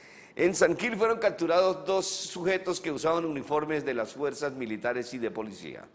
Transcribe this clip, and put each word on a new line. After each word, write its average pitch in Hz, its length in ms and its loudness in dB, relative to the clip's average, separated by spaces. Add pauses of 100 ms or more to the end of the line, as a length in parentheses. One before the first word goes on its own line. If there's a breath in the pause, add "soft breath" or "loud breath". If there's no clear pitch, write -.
(380 loud breath)
En 180 180 4
San 165 220 4
Gil 226 180 -2
fueron 226 240 2
capturados 175 680 2
dos 185 220 2
sujetos 185 720 -2
que 160 100 -6
usaban 160 360 2
uniformes 151 580 0
de 135 100 -2
las 110 200 -2
fuerzas 139 400 -2
militares 120 600 -4
y 131 40 -6
de 113 120 -2
policía. 92 640 -10